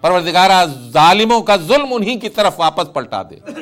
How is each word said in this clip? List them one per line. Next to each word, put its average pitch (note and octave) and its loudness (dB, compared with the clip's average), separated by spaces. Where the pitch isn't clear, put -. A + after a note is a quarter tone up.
پروردگارہ، F3+ 2
ظالموں D#3+ 2
کا G#3 2
ظلم A#3 0
انہی A#3 -4
کی A3 -10
طرف G3+ -2
واپس D#3+ -2
پلٹا A2 -6
دے - -18